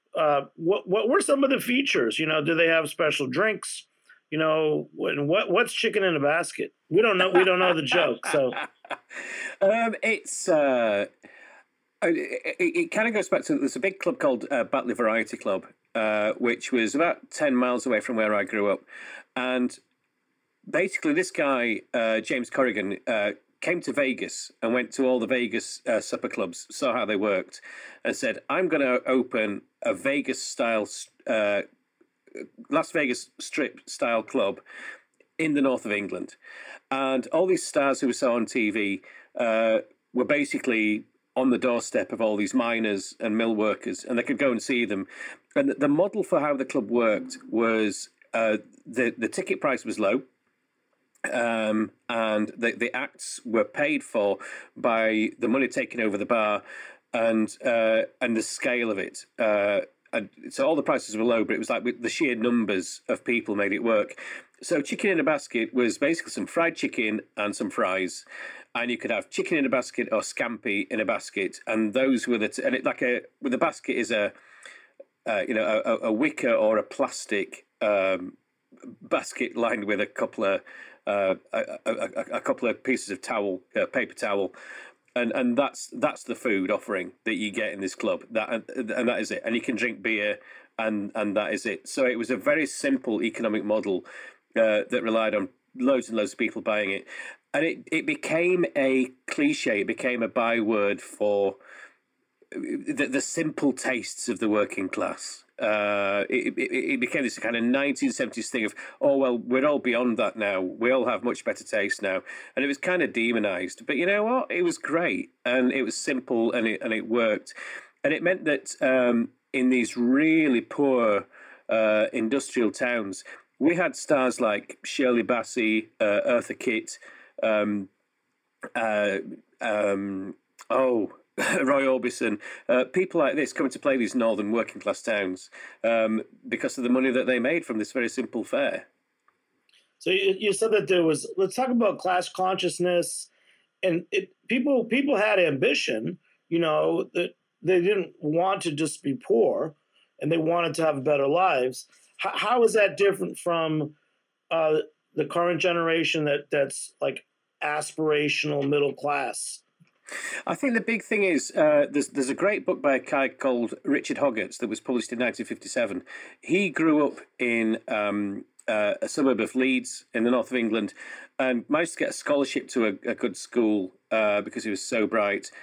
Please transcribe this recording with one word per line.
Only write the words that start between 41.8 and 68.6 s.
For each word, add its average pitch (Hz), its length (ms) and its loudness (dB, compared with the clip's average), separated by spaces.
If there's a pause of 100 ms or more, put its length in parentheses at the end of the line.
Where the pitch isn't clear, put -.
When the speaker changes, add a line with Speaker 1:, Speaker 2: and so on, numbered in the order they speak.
Speaker 2:
of 110 100 -4
all 107 140 4
these 101 180 0
miners 113 640 0
and 110 160 0
mill 113 180 2
workers, 104 500 -2
and 120 140 -2
they 120 40 2
could 120 160 -2
go 139 120 2
and 117 120 0
see 120 240 0
them. 95 200 -4 (480)
And 139 140 4
the, 131 60 2
the 143 140 2
model 185 340 2
for 160 180 0
how 147 160 2
the 131 80 -2
club 120 260 -2
worked 113 460 2 (140)
was, 110 580 0 (240)
uh, 110 260 2 (280)
the, 117 320 0
the 113 100 0
ticket - 320 -4
price 131 240 0
was 104 140 -4
low, 107 240 2 (1080)
um, 110 600 0 (180)
and 110 480 0
the, 113 160 0
the 117 240 -4
acts - 480 -10
were 110 200 2
paid 147 380 0
for 101 360 0 (380)
by 110 640 2
the 113 100 0
money 127 200 2
taken 120 320 -4
over 104 160 2
the 101 80 -4
bar 107 380 2 (500)
and, 113 500 2
uh, 113 400 2 (200)
and 117 120 0
the 110 80 0
scale 120 480 -2
of 98 80 -2
it. - 280 -8 (120)
Uh, 104 420 2 (340)
and 107 160 -4 (180)
so 135 180 -2
all 160 100 4
the 139 60 2
prices 120 360 -2
were 113 60 2
low, 117 200 2
but 113 100 -2
it - 40 0
was 110 100 -4
like 117 160 -2
with 120 180 -4
the 117 60 -2
sheer 131 260 0
numbers 110 760 0
of 110 140 -2
people 117 300 -2
made 101 200 0
it 107 100 -2
work. 110 340 0 (440)
So 160 180 0
chicken 202 300 0
in 170 100 2
a 143 40 0
basket 131 500 -2
was 120 240 2
basically 160 320 0
some 101 160 -6
fried 165 300 0
chicken 110 440 -2 (160)
and 104 180 -2
some 110 140 -4
fries. 92 560 -2 (500)